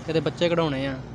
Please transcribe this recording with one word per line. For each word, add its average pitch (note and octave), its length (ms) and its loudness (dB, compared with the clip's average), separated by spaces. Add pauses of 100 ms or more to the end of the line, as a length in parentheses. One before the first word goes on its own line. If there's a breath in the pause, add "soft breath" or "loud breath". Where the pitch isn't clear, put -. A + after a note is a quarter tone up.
ਕਿਤੇ D#3+ 140 0
ਬੱਚੇ D#3+ 280 2
ਕਢਾਉਣੇ D3+ 380 2
ਆ। C3+ 80 -4 (200)